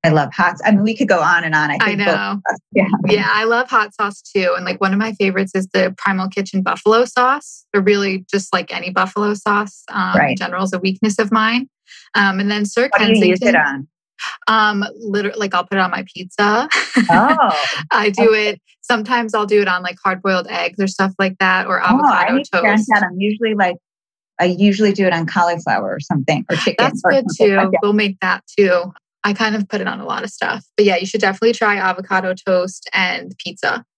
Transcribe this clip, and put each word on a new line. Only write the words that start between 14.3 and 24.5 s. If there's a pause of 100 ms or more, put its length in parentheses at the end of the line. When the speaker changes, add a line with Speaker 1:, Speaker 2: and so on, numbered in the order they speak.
Speaker 1:
on?
Speaker 2:
Um, (160)
liter-,
like,
I'll
put
it
on
my
pizza.
<laughs>
Speaker 1:
Oh, (240)
Speaker 2:
I
do
Speaker 1:
okay.
Speaker 2:
it. (220)
Sometimes
I'll
do
it
on,
like,
hard-boiled
eggs
or
stuff
like
that,
or
Speaker 1:
Oh,
I (320)
Speaker 2:
avocado
Speaker 1:
need
to
branch
Speaker 2:
toast.
Speaker 1:
out.
I'm
usually,
like, (680)
I
usually